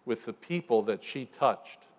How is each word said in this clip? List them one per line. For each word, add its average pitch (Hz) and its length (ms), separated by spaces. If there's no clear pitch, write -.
with 117 220
the 110 80
people 123 480
that 101 200
she 131 220
touched. - 540